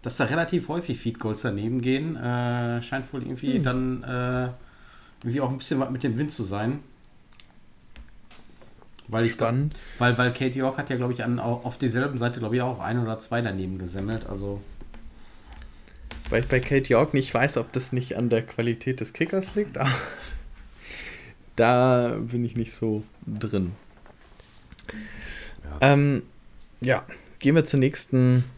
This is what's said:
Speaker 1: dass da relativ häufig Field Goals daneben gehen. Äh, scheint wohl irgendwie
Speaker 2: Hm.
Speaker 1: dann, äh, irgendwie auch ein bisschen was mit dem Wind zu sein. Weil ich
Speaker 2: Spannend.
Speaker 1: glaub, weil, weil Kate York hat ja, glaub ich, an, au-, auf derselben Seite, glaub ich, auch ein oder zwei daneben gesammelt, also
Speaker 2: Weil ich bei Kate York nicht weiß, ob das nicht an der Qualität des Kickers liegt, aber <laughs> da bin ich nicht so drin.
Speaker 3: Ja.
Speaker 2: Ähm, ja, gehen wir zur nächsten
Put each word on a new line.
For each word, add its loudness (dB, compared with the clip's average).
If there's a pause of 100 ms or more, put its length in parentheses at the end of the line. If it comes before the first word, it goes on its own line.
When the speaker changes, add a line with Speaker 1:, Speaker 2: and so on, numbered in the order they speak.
Speaker 1:
dass -6
da 2
relativ 0
häufig -4
Field -4
Goals -2
daneben -2
gehen. 0
Äh, -2
scheint -6
wohl -6
irgendwie -2
Speaker 2:
Hm. 2
Speaker 1:
dann, 0
äh, -2 (760)
irgendwie 0
auch 0
ein -4
bisschen -2
was 0
mit -4
dem 0
Wind -2
zu -6
sein. -2 (2250)
Weil 2
ich 4
Speaker 2:
Spannend. 2 (240)
Speaker 1:
glaub, -16
weil, 6
weil 4
Kate -2
York 0
hat -4
ja, 2
glaub 0
ich, -2
an, 0
au-, -2
auf -8
derselben 0
Seite, 0
glaub 0
ich, 2
auch -2
ein -2
oder 0
zwei -2
daneben -2
gesammelt, -4
also -4 (1700)
Speaker 2:
Weil 2
ich -2
bei 4
Kate 2
York 6
nicht 0
weiß, 2
ob -2
das -4
nicht -2
an 2
der 4
Qualität -2
des -6
Kickers -2
liegt, -2
aber 2 (800)
<laughs> -16
da 6
bin -2
ich -6
nicht -4
so -2 (220)
drin. -2 (1900)
Speaker 3:
Ja. 4
Speaker 2:
Ähm, 4 (600)
ja, 2 (360)
gehen 6
wir 8
zur 4
nächsten 4 (140)